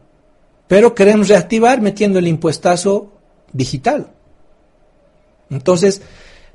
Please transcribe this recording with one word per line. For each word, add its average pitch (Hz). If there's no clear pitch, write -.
pero 226
queremos 202
reactivar 226
metiendo 202
el 175
impuestazo 175
digital. 135
Entonces, 185